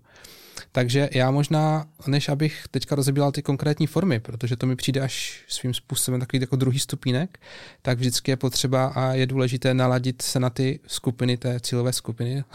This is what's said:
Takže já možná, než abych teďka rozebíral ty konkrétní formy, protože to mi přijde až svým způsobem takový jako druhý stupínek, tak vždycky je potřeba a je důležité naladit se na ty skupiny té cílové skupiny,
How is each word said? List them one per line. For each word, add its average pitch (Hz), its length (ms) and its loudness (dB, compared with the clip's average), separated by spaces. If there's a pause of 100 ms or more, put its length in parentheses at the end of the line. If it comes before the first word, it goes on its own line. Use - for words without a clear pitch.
(720)
Takže 131 400 2
já 127 180 4
možná, 156 560 2 (200)
než 139 220 2
abych 151 420 0
teďka - 240 -2
rozebíral 139 380 2
ty 143 100 -4
konkrétní 147 440 0
formy, 160 340 2
protože 120 360 -4
to 127 100 -2
mi 127 100 2
přijde 135 240 0
až - 480 -6
svým - 260 -4
způsobem 127 460 -2
takový 127 200 0
jako 135 160 -2
druhý 131 220 2
stupínek, 139 640 -2 (420)
tak 123 160 0
vždycky 127 320 0
je 131 60 2
potřeba 131 500 0
a 131 260 0
je 131 140 2
důležité 131 480 2
naladit 127 480 2
se - 180 0
na 123 100 2
ty 135 360 -2
skupiny 123 500 -2
té 123 240 -2
cílové 123 320 0
skupiny, 123 520 -4 (100)